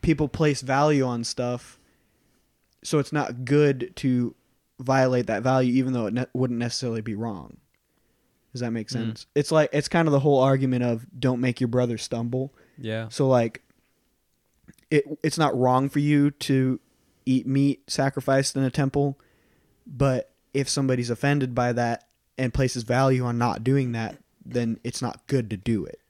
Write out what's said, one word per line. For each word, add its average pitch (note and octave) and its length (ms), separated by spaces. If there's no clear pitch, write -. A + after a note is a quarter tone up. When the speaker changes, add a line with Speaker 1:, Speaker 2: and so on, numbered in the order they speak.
Speaker 1:
people D3+ 260
place D3+ 340
value C#3 420
on A#2+ 200
stuff, B2 540
so - 180
it's - 120
not B2+ 320
good C#3 520
to B2 380
violate B2+ 480
that A2 160
value, B2+ 320
even C3 180
though A#2+ 140
it G2+ 80
ne-, B2+ 180
wouldn't B2 280
necessarily A#2 400
be A2 160
wrong. G2+ 400
Does B2 80
that A#2+ 100
make A2+ 180
Speaker 2:
Mm. - 40
Speaker 1:
sense? A#2 420
It's C#3+ 180
like, D#3 200
it's D3 160
kind E3+ 200
of D3 40
the C#3 80
whole C#3+ 200
argument C3 440
of A#2+ 200
don't B2+ 200
make B2 200
your B2+ 80
brother A#2+ 300
stumble. A#2+ 540
Speaker 2:
Yeah. A2 320
Speaker 1:
So, C3+ 180
like, A#2+ 340
it, D3 140
it's D#3 160
not D3 200
wrong B2+ 300
for C#3+ 100
you D3 320
to C3 500
eat C3 200
meat C#3 440
sacrificed C3+ 680
in C3+ 60
a C3 80
temple, C#3+ 480
but C3+ 440
if C3+ 140
somebody's B2+ 420
offended C3+ 440
by B2 200
that A#2 320
and B2+ 160
places B2+ 300
value B2+ 400
on A#2+ 120
not A#2 280
doing C3 280
that, A2 240
then A#2 360
it's - 200
not - 240
good B2 240
to G#2+ 60
do G2 280
it. - 260